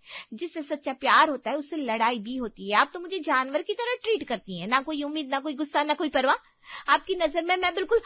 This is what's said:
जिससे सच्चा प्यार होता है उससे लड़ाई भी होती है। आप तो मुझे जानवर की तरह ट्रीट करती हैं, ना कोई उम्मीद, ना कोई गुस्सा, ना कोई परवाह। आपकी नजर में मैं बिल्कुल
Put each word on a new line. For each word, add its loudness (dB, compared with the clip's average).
जिससे -8
सच्चा -6
प्यार 6
होता -4
है -2
उससे -8
लड़ाई 0
भी -8
होती -8
है। 4
आप 4
तो -8
मुझे -6
जानवर 0
की -4
तरह -2
ट्रीट -2
करती -6
हैं, -6
ना 2
कोई -4
उम्मीद, -6
ना 0
कोई -4
गुस्सा, 0
ना 2
कोई 0
परवाह। 0
आपकी 0
नजर 0
में 2
मैं 0
बिल्कुल 2